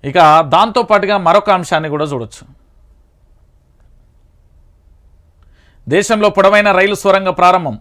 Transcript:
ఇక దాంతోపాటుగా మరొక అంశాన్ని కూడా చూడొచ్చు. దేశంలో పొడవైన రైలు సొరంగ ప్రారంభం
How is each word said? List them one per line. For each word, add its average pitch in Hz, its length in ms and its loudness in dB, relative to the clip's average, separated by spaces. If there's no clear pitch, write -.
ఇక 156 360 4
దాంతోపాటుగా 202 760 0
మరొక 190 340 0
అంశాన్ని 160 380 -2
కూడా 147 160 -6
చూడొచ్చు. 127 540 -12
దేశంలో 208 400 0
పొడవైన 202 420 2
రైలు 196 240 0
సొరంగ 190 340 0
ప్రారంభం 175 520 0